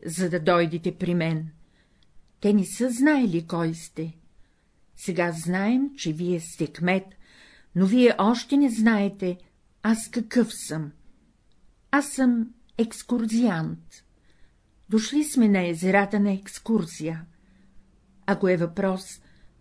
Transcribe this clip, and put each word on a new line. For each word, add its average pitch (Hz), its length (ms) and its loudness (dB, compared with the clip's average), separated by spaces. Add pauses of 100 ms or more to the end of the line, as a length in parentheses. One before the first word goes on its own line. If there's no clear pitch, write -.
за 175 240 -4
да 175 100 -2
дойдете 170 580 0
при 175 180 -2
мен. 160 340 -2 (920)
Те 202 140 2
не 196 120 4
са 240 240 -4
знаели 240 580 2
кой 165 260 -2
сте. 165 440 -12 (800)
Сега 175 360 -2
знаем, 196 680 0
че 160 160 -4
вие 175 260 -2
сте 165 280 -6
кмет, 180 380 -2 (680)
но 180 100 4
вие 240 320 6
още 233 400 2
не 277 120 4
знаете 202 680 0 (460)
аз 220 260 0
какъв 226 440 0
съм. 151 380 -8 (1000)
Аз 277 160 2
съм 240 420 0 (280)
екскурзиант. 220 1300 -2 (840)
Дошли 220 340 0
сме 240 260 4
на 185 180 2
езерата 190 520 0
на 202 120 2
екскурзия. 165 920 -4 (1000)
Ако 196 240 0
е 180 80 4
въпрос 185 640 -4 (400)